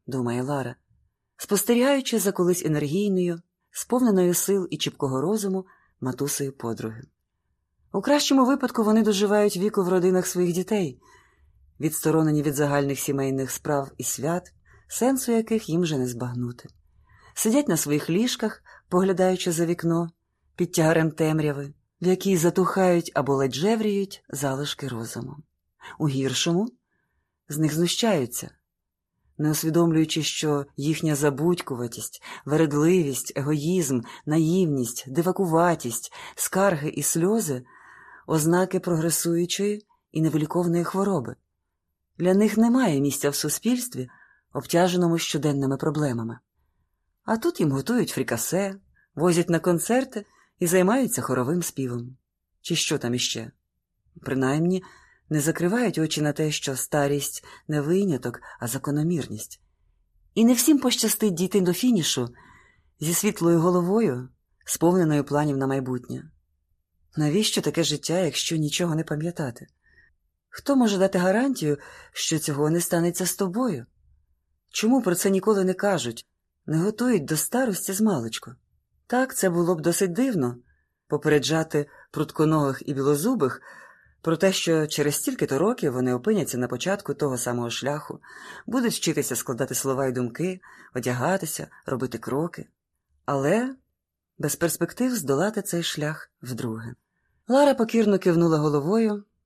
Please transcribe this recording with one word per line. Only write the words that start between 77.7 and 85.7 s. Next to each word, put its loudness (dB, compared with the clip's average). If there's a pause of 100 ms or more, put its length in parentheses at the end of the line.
змалечку? -2 (560)
Так, 0
це 2
було 2
б -6
досить 0
дивно, 0 (500)
попереджати 0 (240)
прутконогих 0
і -4
білозубих 0 (600)
про 0
те, 4
що 0
через 0
стільки-то -2
років 0